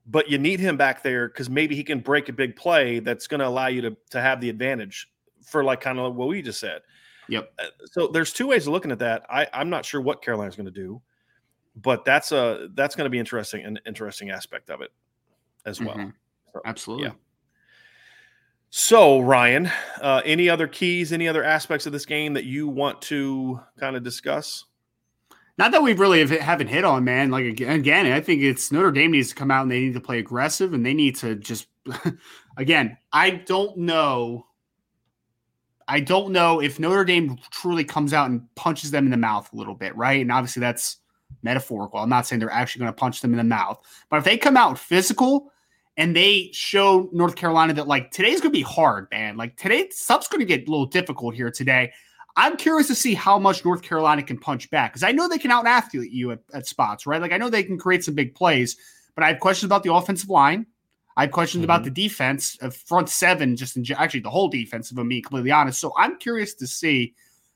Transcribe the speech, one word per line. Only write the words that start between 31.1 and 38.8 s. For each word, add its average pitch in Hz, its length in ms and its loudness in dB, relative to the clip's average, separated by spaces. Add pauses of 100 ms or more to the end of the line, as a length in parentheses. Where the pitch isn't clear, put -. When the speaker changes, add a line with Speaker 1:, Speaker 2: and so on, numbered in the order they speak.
Speaker 2:
to 110 200 -6
just, 104 320 -10 (180)
<laughs> - 720 -10
again, 135 400 0 (160)
I 165 180 4
don't 190 460 -4
know. 139 720 -2 (1400)
I 139 100 0
don't 185 320 0
know 170 300 4
if 143 180 -2
Notre 185 260 2
Dame 170 320 2 (140)
truly 175 320 -2
comes 147 300 -2
out 143 180 2
and 120 120 -2 (120)
punches 151 380 -6